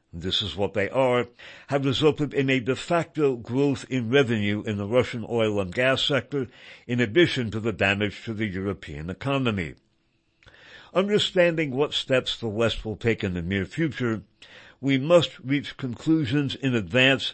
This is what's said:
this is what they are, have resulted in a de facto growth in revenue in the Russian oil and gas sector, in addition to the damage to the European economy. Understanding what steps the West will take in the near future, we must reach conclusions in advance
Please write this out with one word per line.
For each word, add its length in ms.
this 300
is 160
what 160
they 160
are, 380
have 180
resulted 480
in 160
a 100
de 160
facto 600
growth 520
in 200
revenue 540
in 140
the 100
Russian 420
oil 320
and 120
gas 300
sector, 440
in 140
addition 520
to 100
the 120
damage 520
to 80
the 120
European 640
economy. 680
Understanding 800
what 220
steps 440
the 120
West 340
will 140
take 260
in 120
the 60
near 240
future, 580
we 160
must 420
reach 380
conclusions 800
in 200
advance 580